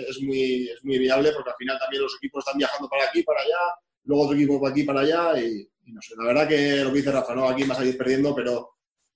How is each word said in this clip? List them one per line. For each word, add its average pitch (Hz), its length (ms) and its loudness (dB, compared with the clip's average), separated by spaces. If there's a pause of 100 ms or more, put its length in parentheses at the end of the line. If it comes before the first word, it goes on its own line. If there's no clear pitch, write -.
es 135 140 -8
muy, 131 480 0
es - 120 -14
muy 135 160 0
viable, 135 340 4
porque 131 180 -6
al 117 60 -8
final 131 220 -6
también 135 240 -4
los 127 140 -4
equipos 135 260 -8
están 135 140 -4
viajando 139 320 -2
para 135 160 0
aquí, 165 180 -2
para 151 180 0
allá, 156 180 0 (460)
luego 143 200 2
otro 143 120 0
equipo 143 240 4
para 135 120 0
aquí, 147 120 0
para 139 160 0
allá, 160 380 2
y, 110 300 -4 (160)
y 120 80 -20
no 107 80 -20
sé. - 160 -20
La 117 100 -4
verdad 147 220 4
que 143 280 2
lo 135 140 0
que 139 60 0
dice 139 160 2
Rafa, 131 220 0
¿no? 131 120 0
Aquí 127 180 2
va 131 100 0
a 131 40 -4
salir 127 200 0
perdiendo, 135 360 2
pero 120 420 -4 (400)